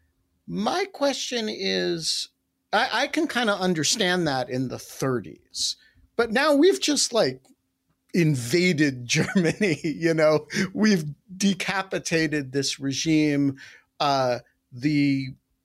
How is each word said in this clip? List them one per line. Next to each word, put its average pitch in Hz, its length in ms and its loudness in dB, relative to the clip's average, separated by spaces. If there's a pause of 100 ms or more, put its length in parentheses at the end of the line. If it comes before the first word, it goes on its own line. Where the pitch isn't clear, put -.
(480)
my 247 380 -2
question 262 640 -4
is, 180 800 -4 (440)
I, 233 160 2 (140)
I 294 40 0
can 302 200 -2
kinda 233 260 0
understand 180 760 0
that 131 220 -2
in 127 200 -4
the 120 100 -10
thirties, - 960 -6 (400)
but 233 160 0
now 285 240 4
we've 339 260 4
just, - 320 0
like, 147 300 0 (680)
invaded 147 960 2
<laughs> - 0 -
Germany, 170 800 0
you 165 320 0
know, 156 320 4 (260)
we've 196 320 2 (320)
decapitated 170 1120 -2
this 135 280 -2
regime. 143 800 2 (420)
Uh, 131 400 2 (320)
the, 139 560 0 (380)